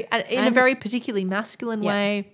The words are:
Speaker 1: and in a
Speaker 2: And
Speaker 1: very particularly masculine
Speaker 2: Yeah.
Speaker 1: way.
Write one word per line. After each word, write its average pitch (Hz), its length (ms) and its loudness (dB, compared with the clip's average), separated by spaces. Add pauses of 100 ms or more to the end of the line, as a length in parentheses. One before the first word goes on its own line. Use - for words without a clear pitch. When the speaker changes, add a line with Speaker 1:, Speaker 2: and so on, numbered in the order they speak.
(140)
Speaker 1:
and 175 160 2
in 170 100 0
a 214 60 4
Speaker 2:
And 240 100 4
Speaker 1:
very 254 200 6
particularly 226 500 -2
masculine 214 580 -4
Speaker 2:
Yeah. 214 80 0
Speaker 1:
way. 202 420 0